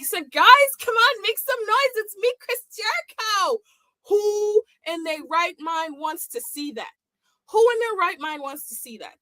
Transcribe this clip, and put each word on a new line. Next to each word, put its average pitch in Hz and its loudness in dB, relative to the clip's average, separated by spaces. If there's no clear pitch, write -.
He - -16
said, 311 -6
Guys, 508 8
come 466 -2
on, 466 4
make 440 -2
some 508 -4
noise. 480 0
It's 427 -8
me, 480 0
Chris 494 -6
Jericho. 415 -2
Who 415 2
in 339 -6
their 311 -6
right 339 0
mind 320 -6
wants 311 -8
to - -10
see 294 -10
that? 214 -12
Who 415 2
in 453 6
their 440 -4
right 349 -2
mind 302 -8
wants 277 -12
to - -14
see 226 -14
that? 123 -16